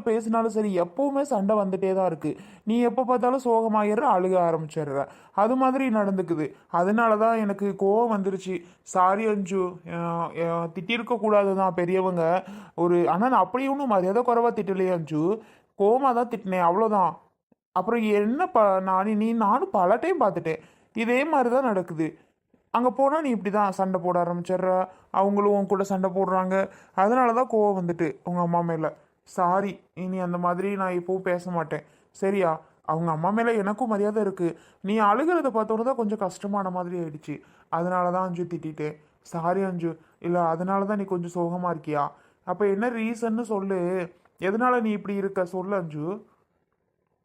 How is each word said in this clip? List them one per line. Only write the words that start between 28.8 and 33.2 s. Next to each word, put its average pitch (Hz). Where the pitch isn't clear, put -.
சாரி, 190
இனி 185
அந்த 175
மாதிரி 180
நான் 185
எப்பவும் 185
பேச 180
மாட்டேன், 156
சரியா? 196
அவங்க 165
அம்மா 170